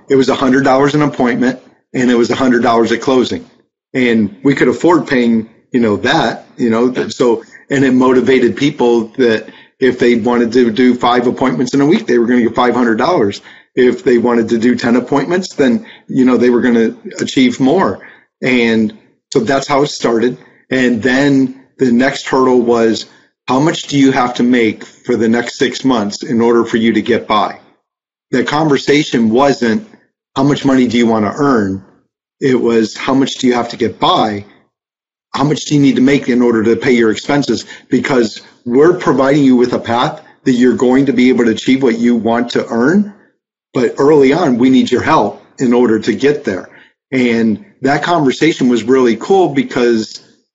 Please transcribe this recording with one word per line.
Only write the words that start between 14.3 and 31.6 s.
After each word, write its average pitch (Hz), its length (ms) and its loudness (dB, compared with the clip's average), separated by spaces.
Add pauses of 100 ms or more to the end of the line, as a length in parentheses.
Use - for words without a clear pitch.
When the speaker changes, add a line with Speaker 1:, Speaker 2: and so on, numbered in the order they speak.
Speaker 1:
to 117 100 0
do 120 160 2
ten 120 220 -2
appointments, 147 580 -4
then, 120 320 0 (200)
you 131 180 0
know, 123 120 2
they 123 140 2
were 120 100 0
gonna 117 340 0 (240)
achieve 123 400 0
more. 139 480 0 (360)
And 117 520 0 (380)
so 139 60 0
that's 131 280 -2
how 139 140 0
it 147 60 0
started. 120 500 -2 (320)
And 123 320 0
then 135 640 0 (140)
the 131 120 0
next 131 360 0
hurdle 127 340 2
was, 113 460 0 (400)
how 127 120 0
much 156 280 -2
do 143 100 -4
you 135 140 4
have 127 240 -2
to 127 80 -2
make 120 420 0
for - 300 -6
the 113 120 0
next 120 300 -2
six 123 260 -4
months 110 380 -2
in 117 180 -4
order 117 260 2
for - 120 -4
you 110 160 0
to 104 80 0
get 107 240 -2
by? 101 340 -4 (720)
The 127 140 -2
conversation 143 880 0
wasn't, 120 560 0 (480)
how 135 80 -2
much 143 200 0
money 131 240 2
do 107 80 -2
you 120 120 2
wanna 107 280 -2
earn? 107 480 -2 (560)